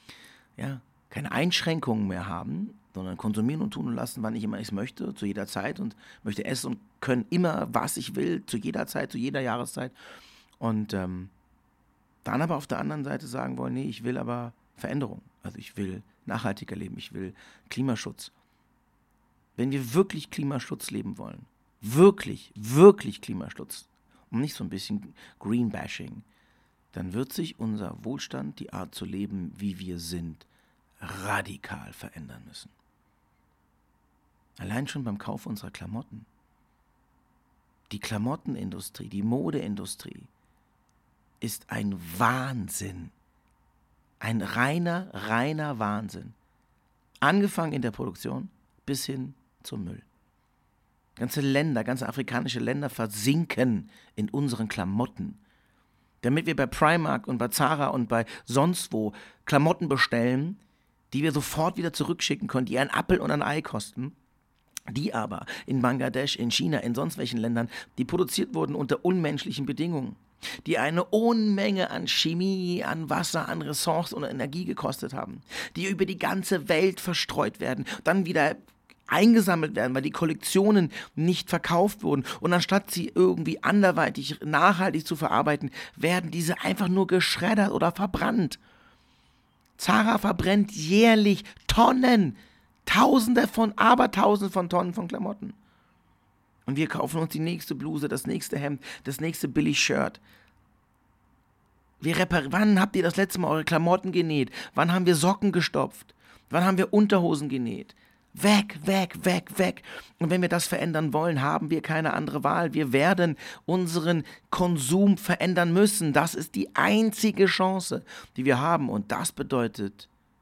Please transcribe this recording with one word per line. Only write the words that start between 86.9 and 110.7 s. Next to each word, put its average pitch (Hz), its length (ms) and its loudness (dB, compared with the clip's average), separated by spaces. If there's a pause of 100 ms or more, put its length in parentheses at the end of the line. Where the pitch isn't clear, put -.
geschreddert 196 640 2
oder 170 220 2
verbrannt. 202 640 0 (1200)
Zara 214 420 4
verbrennt 202 540 2
jährlich 208 720 6 (240)
Tonnen, 240 680 6 (500)
Tausende 240 640 6
von, 220 280 0
Abertausende 208 760 6
von 180 180 0
Tonnen 180 260 0
von 175 140 -6
Klamotten. - 440 -6 (1120)
Und 139 120 -4
wir 160 100 2
kaufen 160 340 -4
uns 160 100 -2
die 156 100 -6
nächste 165 340 -4
Bluse, 147 340 -4
das 139 180 -4
nächste - 320 -4
Hemd, 143 240 -4 (220)
das 139 160 -6
nächste 160 280 -4
Billig-Shirt. 143 720 0 (1800)
Wir 156 160 0
repar-, 170 340 2
wann 196 300 6
habt 202 160 0
ihr 180 60 4
das 170 140 0
letzte 190 240 0
Mal 170 80 0
eure 156 160 0
Klamotten 170 480 2
genäht? 156 380 2 (240)
Wann 170 180 4
haben 180 140 2
wir 175 100 8
Socken 190 360 2
gestopft? - 640 -2 (340)
Wann 170 160 2
haben 190 140 4
wir 190 140 2
Unterhosen 175 560 4
genäht? 123 460 -6 (380)
Weg, 202 540 2
weg, 190 380 0
weg, 180 340 0
weg. 185 240 0 (360)
Und 165 120 0
wenn 180 120 2
wir 175 60 2
das 170 180 0
verändern 156 460 0